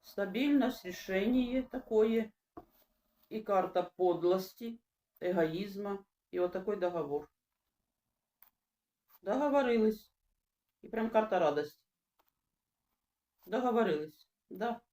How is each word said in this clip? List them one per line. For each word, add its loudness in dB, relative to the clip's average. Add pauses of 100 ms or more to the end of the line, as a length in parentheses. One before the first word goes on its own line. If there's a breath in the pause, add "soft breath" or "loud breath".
Стабільність, 0
рішення 0
такое. 0 (960)
І -8
карта 0
подлості, 0 (420)
егоїзму. -2 (320)
І -4
отакий -2
договор. -4 (1900)
Договорились. 2 (720)
І -18
прям -4
карта 2
радості. 0 (1600)
Договорились. 0 (200)
Да. -6 (120)